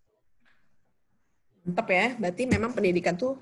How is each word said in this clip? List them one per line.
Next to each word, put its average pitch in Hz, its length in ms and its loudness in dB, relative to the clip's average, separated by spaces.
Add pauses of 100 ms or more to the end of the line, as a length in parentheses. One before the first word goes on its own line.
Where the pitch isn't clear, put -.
(1600)
Mantap 175 260 -4
ya, 202 260 2
berarti 185 320 -4
memang 226 260 0
pendidikan 175 420 2
tuh 262 280 -4